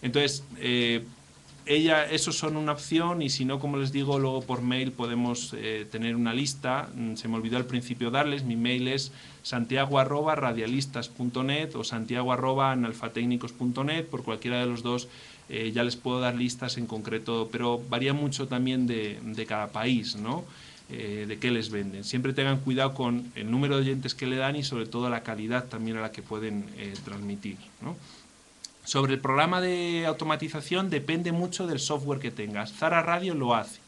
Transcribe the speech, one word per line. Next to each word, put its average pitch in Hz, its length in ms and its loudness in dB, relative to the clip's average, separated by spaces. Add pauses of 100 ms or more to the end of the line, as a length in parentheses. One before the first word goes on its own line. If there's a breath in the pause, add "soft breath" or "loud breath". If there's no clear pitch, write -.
Entonces, 135 400 2 (160)
eh, 120 440 2 (600)
ella, 156 380 6
esos 151 340 0
son 156 200 0
una 151 160 0
opción 165 480 2
y 139 80 0
si 135 160 0
no, 135 120 0
como 139 200 0
les 139 160 0
digo, 139 260 2
luego 135 220 2
por 123 200 -2
mail 127 300 2
podemos, 120 640 0
eh, 110 340 -4
tener 117 260 -2
una 117 180 2
lista. 135 600 0
Mm, 117 220 -4
se 113 140 -6
me 113 80 0
olvidó 113 180 0
al 123 100 2
principio 120 460 -2
darles, 143 320 2
mi 120 140 0
mail 127 320 2
es 135 240 -2 (300 loud breath)
santiago 131 540 2
arroba 147 380 4
radialistas 123 720 0
punto 123 340 -2
net 143 340 0
o 117 80 -4
santiago 120 480 0
arroba 131 420 4
analfatecnicos 120 800 0
punto 123 300 0
net, 160 220 0
por 127 180 -6
cualquiera 120 360 -2
de 123 60 0
los 120 180 -2
dos, 123 240 -2 (420 loud breath)
eh, 113 240 -2
ya 120 100 2
les 120 120 0
puedo 127 240 -2
dar 123 160 2
listas 123 420 -2
en 117 80 -4
concreto, 110 640 -2
pero 120 400 0
varía 131 240 2
mucho 143 340 0
también 127 380 2
de, 110 380 -2
de 110 220 -4
cada 107 220 -2
país, 110 500 0
¿no? 123 260 -4 (460 loud breath)
Eh, 107 380 -6
de 104 120 -6
qué 123 100 2
les 113 200 2
venden. 101 340 -4
Siempre 131 300 0
tengan 135 260 4
cuidado 135 340 2
con 120 420 0
el 107 140 -6
número 139 260 4
de 135 80 4
oyentes 131 320 0
que 131 120 -4
le 127 80 0
dan 135 220 0
y 143 60 -2
sobre 123 220 -2
todo 120 240 -2
la 117 140 -2
calidad 113 460 -2
también 113 260 -4
a 113 60 -4
la 107 100 -4
que 110 100 -12
pueden, 107 440 -4 (120)
eh, 101 160 -8 (120)
transmitir, 101 520 -6 (240)
¿no? 135 140 -8 (880 loud breath)
Sobre 135 280 4
el 131 60 0
programa 147 420 4
de 175 440 0
automatización 156 840 0
depende 165 420 0
mucho 180 360 0
del 151 120 0
software 143 400 0
que 120 120 -4
tengas. 107 420 -4
Zara 165 280 4
Radio 175 320 2
lo 127 220 4
hace - 320 -2